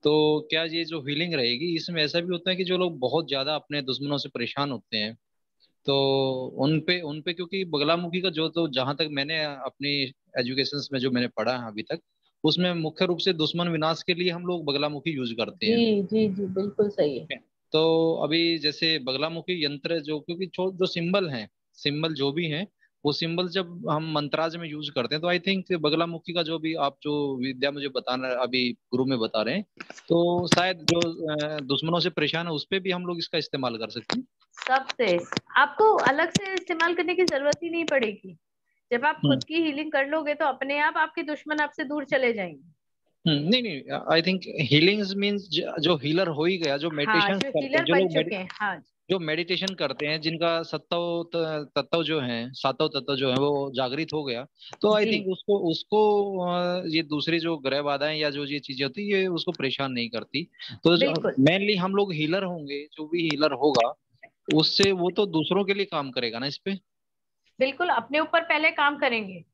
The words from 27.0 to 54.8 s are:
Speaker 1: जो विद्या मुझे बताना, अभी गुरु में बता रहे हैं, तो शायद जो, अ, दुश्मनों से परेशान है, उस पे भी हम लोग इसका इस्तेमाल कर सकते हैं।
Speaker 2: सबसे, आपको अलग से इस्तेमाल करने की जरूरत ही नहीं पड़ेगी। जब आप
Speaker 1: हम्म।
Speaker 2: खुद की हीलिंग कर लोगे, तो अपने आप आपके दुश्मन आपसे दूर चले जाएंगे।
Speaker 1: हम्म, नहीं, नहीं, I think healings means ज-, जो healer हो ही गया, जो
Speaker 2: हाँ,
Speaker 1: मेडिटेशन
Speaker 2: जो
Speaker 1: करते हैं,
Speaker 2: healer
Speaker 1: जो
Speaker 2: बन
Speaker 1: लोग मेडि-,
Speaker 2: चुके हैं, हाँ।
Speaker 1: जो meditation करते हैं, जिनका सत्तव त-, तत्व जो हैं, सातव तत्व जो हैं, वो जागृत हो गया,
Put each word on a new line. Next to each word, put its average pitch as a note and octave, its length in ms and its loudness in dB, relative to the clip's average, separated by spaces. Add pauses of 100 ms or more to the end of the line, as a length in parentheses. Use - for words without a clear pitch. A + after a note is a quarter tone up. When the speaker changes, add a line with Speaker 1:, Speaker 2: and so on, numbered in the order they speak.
Speaker 1:
जो D3 360 -2
विद्या C3 340 -2
मुझे C#3+ 160 -6
बताना, B2+ 400 -4
अभी B2 440 0
गुरु B2 340 -2
में C3 140 2
बता A2 220 0
रहे A#2+ 140 0
हैं, G#3 100 -4 (440)
तो F3 380 2
शायद F3+ 300 2
जो, E3+ 220 2 (340)
अ, D3+ 260 -2
दुश्मनों D3 400 0
से E3+ 100 0
परेशान E3 380 -2
है, E3+ 40 -4
उस D3+ 180 -6
पे G3 100 0
भी F#3 120 -2
हम F3+ 140 -4
लोग F3 120 -4
इसका E3 200 -4
इस्तेमाल C3 380 -2
कर A2 140 -6
सकते - 300 -4
हैं। B3+ 80 -10 (240)
Speaker 2:
सबसे, B3 680 2 (380)
आपको D4 380 6
अलग D4+ 340 4
से F#4+ 240 -8
इस्तेमाल F4 420 0
करने F4 200 0
की F#4 80 4
जरूरत D4 400 0
ही E4+ 60 -6
नहीं E4 160 -4
पड़ेगी। G#3+ 520 -2 (540)
जब A#3+ 140 0
आप D#4 200 0
Speaker 1:
हम्म। C#4 100 6
Speaker 2:
खुद C4 80 -4
की D4+ 100 -8
हीलिंग D#4 380 0
कर C#4 160 2
लोगे, D4 260 0
तो D4+ 120 0
अपने C4+ 340 -2
आप D#4 180 2
आपके D#4+ 260 -2
दुश्मन D4+ 360 -4
आपसे D4 240 -2
दूर C#4+ 220 -4
चले C4 280 2
जाएंगे। F3 360 -8 (600)
Speaker 1:
हम्म, D3+ 200 2
नहीं, B3 140 4
नहीं, D#3 180 -6 (180)
I E3 260 4
think F#3 140 0 (320)
healings F#3+ 460 6
means G3+ 200 2
ज-, F3 420 -4
जो D#3+ 180 2
healer D#3+ 300 0
हो D3+ 180 0
ही F#3 120 2
गया, C#3+ 200 0
जो D#3+ 120 -2
Speaker 2:
हाँ, D#3 80 -4
Speaker 1:
मेडिटेशन G3+ 360 2
Speaker 2:
जो G3 60 0
Speaker 1:
करते - 200 0
हैं, C4+ 100 -2
Speaker 2:
healer D#4+ 160 2
Speaker 1:
जो - 80 2
Speaker 2:
बन F#3 60 6
Speaker 1:
लोग F#3 100 4
मेडि-, D#3 140 2
Speaker 2:
चुके F3 120 -2
हैं, F#3 160 -6
हाँ। G3 320 -4 (260)
Speaker 1:
जो F#3 100 0
meditation E3+ 560 -2
करते D3 300 -4
हैं, D#3 160 -2
जिनका E3 420 0
सत्तव E3+ 720 -4
त-, D#3 400 -2
तत्व D#3 280 0
जो D#3 160 0
हैं, B2 340 -4
सातव C3+ 340 0
तत्व C#3+ 280 -2
जो C3 140 0
हैं, B2+ 80 2
वो C#3 380 0
जागृत C3+ 380 -2
हो D3+ 100 -2
गया, B2+ 240 -6 (340)